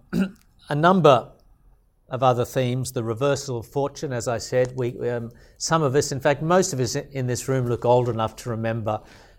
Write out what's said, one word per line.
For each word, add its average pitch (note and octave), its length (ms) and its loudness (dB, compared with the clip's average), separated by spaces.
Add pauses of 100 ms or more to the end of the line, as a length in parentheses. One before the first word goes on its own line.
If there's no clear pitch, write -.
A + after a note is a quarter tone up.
(120)
<clears throat> - 580 -4
a D3 40 -2
number D3+ 560 6 (800)
of B2 120 -6
other B2 220 4
themes, B2+ 480 -4
the A#2 120 -4
reversal C3 540 -4
of G#2+ 80 -12
fortune, C#3 460 -6
as A#2+ 160 -6
I A#2 100 -2
said, B2+ 380 0
we, A#2+ 340 -4
um, A#2 200 -6 (280)
some E3 240 0
of C3+ 120 2
us, C#3+ 180 2
in C3+ 80 -6
fact, C#3+ 220 0
most F3+ 300 2
of C3 80 -2
us A#2+ 140 -2
in C#3 320 -6
this B2 220 -4
room C3 180 0
look A#2+ 180 -2
old B2 240 4
enough A2 280 -2
to - 140 -10
remember A2+ 500 -4 (380)